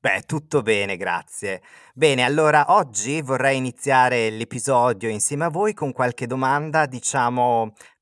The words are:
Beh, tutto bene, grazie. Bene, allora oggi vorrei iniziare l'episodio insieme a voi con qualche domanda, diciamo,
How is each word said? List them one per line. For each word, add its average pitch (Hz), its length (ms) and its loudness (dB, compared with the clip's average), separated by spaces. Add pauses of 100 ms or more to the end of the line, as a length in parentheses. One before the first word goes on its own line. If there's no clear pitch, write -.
Beh, 98 240 -2
tutto 151 380 -2
bene, 101 340 0
grazie. 92 640 -6 (320)
Bene, 131 320 2
allora 151 500 4
oggi 143 460 0
vorrei 135 380 0
iniziare 127 720 2
l'episodio 117 800 0
insieme 143 340 -4
a 170 60 -2
voi 208 240 -2
con 139 180 -6
qualche 127 340 -4
domanda, 143 600 0
diciamo, 123 880 -2 (280)